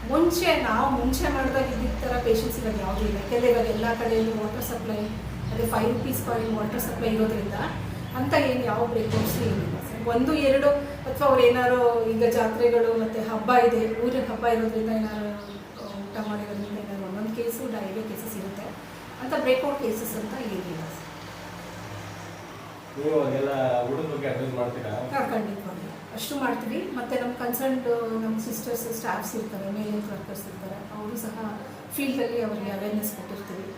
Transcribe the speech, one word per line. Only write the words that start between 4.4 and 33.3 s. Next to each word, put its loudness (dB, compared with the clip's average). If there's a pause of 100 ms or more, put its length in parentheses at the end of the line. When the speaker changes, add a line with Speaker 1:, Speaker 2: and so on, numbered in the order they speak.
Speaker 1:
ಸಪ್ಲೈ, -4 (540)
ಅದೇ 0
ಫೈವ್ 2
ರುಪೀಸ್ -2
ಕಾಯಿನ್ 0
ವಾಟರ್ -2
ಸಪ್ಲೈ 0
ಇರೋದ್ರಿಂದ 0 (640)
ಅಂತ 0
ಏನು 4
ಯಾವ 2
ಬ್ರೇಕ್ಔಟ್ಸ್ 0
ಏನಿಲ್ಲ 0
ಸರ್. -6
ಒಂದು 4
ಎರಡು 6 (400)
ಅಥವಾ 4
ಅವ್ರು 8
ಏನಾರು 6
ಈಗ 4
ಜಾತ್ರೆಗಳು 4
ಮತ್ತೆ 0
ಹಬ್ಬ 0
ಇದೆ, 6
ಊರಿನ 2
ಹಬ್ಬ -2
ಇರೋದ್ರಿಂದ 2
ಏನಾರು, -2 (520)
ಆ, -10
ಊಟ -8
ಮಾಡಿರೋದ್ರಿಂದ -4
ಏನಾರು -6
ಒಂದೊಂದು -4
ಕೇಸು -2
ಡಯೇರಿಯಾ -4
ಕೇಸಸ್ -8
ಇರುತ್ತೆ. -8 (600)
ಅಂತ -4
ಬ್ರೇಕ್ಔಟ್ 2
ಕೇಸಸ್ -2
ಅಂತ -6
ಏನಿಲ್ಲ -6
ಸರ್. -10 (1900)
Speaker 2:
ನೀವು 2
ಅವ್ರಿಗೆಲ್ಲ 0 (400)
ಊಟದ -2
ಬಗ್ಗೆ -4
ಅಡ್ವೈಸ್ -4
ಮಾಡ್ತೀರಾ? -4
Speaker 1:
ಹಾ, -2
ಖಂಡಿತವಾಗ್ಲೂ. -6
ಅಷ್ಟು -6
ಮಾಡ್ತೀವಿ. -2
ಮತ್ತೆ -2
ನಮ್ಮ -2
ಕನ್ಸರ್ನ್ಡ್ -2 (340)
ನಮ್ಮ 0
ಸಿಸ್ಟರ್ಸ್, -4
ಸ್ಟಾಫ್ಸ್ -4
ಇರ್ತಾರೆ, -6
ಮೇಲ್ -4
ಹೆಲ್ತ್ -4
ವರ್ಕರ್ಸ್ -8
ಇರ್ತಾರೆ, -10
ಅವರು -6
ಸಹ -6 (380)
ಫೀಲ್ಡಲ್ಲಿ 0
ಅವ್ರಿಗೆ -2
ಅವೇರ್‌ನೆಸ್ -2
ಕೊಟ್ಟಿರ್ತೀವಿ. -10 (100)